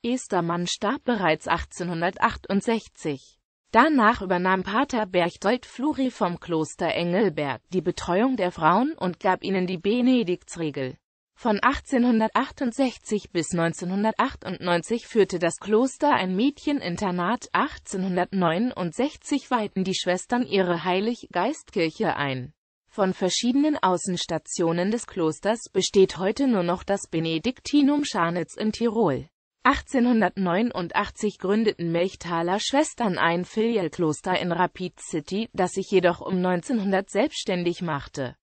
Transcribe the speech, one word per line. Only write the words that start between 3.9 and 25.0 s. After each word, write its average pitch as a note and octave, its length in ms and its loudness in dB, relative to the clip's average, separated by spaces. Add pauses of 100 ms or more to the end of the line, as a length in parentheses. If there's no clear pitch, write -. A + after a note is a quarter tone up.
übernahm F#3 400 2
Pater A3 420 -2
Berchtold F#3 640 0
Fluri C4 440 -2
vom F3 300 -2
Kloster D#3+ 540 -2
Engelberg E3 680 0 (120)
die F3+ 100 0
Betreuung F#3+ 540 0
der F3+ 140 -2
Frauen F#3+ 440 2
und F3+ 260 -6
gab F#3 220 0
ihnen F#3 240 0
die F#3 100 -4
Benediktsregel. F3 1200 0 (380)
Von G#3+ 280 0
achtzehnhundertachtundsechzig A#3+ 1700 0
bis E3+ 220 -4
neunzehnhundertachtundneunzig F3+ 1500 -2
führte F#3+ 320 2
das E3+ 200 0
Kloster C4 540 2
ein F#3 220 0
Mädcheninternat. G3+ 1160 -2
Achtzehnhundertneunundsechzig F#3 2000 -2
weihten G#3 340 -2
die F#3 100 -2
Schwestern F#3 520 -2
ihre F3 380 0
Heiliggeistkirche F#3+ 1300 -2
ein. C3+ 380 -6 (340)
Von F#3 240 0
verschiedenen B3 640 0
Außenstationen F3 1120 -2
des A#3 160 -4